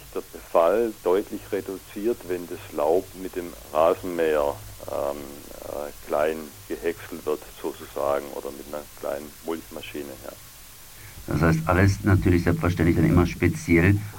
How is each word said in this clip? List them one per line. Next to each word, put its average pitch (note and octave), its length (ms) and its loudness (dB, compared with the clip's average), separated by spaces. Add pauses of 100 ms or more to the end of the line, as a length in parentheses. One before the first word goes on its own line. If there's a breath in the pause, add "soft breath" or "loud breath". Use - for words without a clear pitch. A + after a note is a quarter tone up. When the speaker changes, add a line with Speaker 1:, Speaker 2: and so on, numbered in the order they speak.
(140)
Speaker 1:
der F#2 80 -4 (100)
Befall F#2 600 4 (100)
deutlich G2 380 0 (100)
reduziert, G2+ 680 -4 (100)
wenn F2+ 180 -4
das F2 120 -10 (140)
Laub D#2+ 320 2 (160)
mit F#2 160 -10
dem E2+ 160 -6 (200)
Rasenmäher, D#2+ 840 2 (360)
ähm, C#2+ 260 -4 (480)
äh, D2 420 -10
klein D#2 320 2 (300)
gehäckselt E2+ 580 -6
wird, D2+ 140 -2 (200)
sozusagen, C#2+ 760 -4
oder C#2 160 -8
mit C#2 220 -14
einer D2 120 -8 (160)
kleinen D2 300 -6 (140)
Mulchmaschine, D2+ 680 -10 (120)
ja. - 80 -14 (920 loud breath)
Speaker 2:
Das - 140 -2
heißt, D#2+ 260 4
alles G2 380 4
natürlich F#2+ 400 4
selbstverständlich E2+ 520 2
dann E2 120 6
immer F2 180 6
speziell F2 720 4 (200 loud breath)